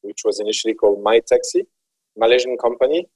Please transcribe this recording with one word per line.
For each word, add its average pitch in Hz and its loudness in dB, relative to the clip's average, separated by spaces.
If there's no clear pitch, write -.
which 104 -12
was 104 0
initially 107 -4
called 101 2
My 110 4
Taxi, 127 0
Malaysian 123 2
company 131 -2